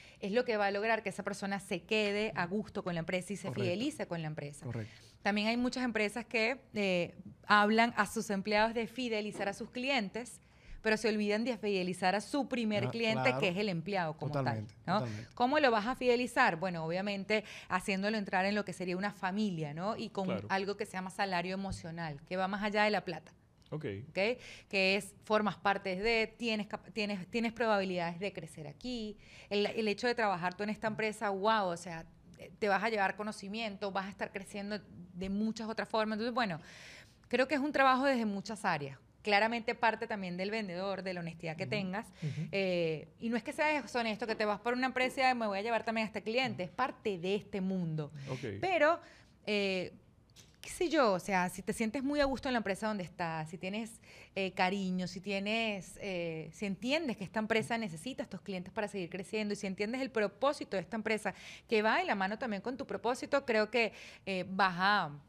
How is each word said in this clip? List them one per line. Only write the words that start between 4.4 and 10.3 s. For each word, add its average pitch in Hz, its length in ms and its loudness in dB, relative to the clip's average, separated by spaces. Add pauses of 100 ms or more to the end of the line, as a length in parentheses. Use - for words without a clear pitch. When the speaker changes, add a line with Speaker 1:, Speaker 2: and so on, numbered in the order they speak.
Speaker 2:
Correcto. 113 280 -6 (300)
Speaker 1:
También 208 260 2
hay 233 80 2
muchas 247 280 0
empresas 214 420 0
que, 233 340 0 (140)
eh, 185 420 2 (300)
hablan 220 500 8
a 202 100 4
sus - 240 -4
empleados 208 440 4
de 226 120 0
fidelizar 214 640 -2
a 196 60 -2
sus - 160 -10
clientes, 247 720 -2 (420)